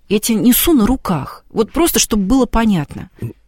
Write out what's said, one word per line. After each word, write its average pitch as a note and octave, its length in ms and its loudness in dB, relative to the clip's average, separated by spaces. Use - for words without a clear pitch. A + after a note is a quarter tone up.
я G3+ 80 0
тебя A3 220 -2
несу B3 340 4
на A#3 120 4
руках. - 640 -4
Вот - 240 -4
просто, E4 260 0
чтобы G#3 260 0
было B3 200 2
понятно. G#3+ 640 -2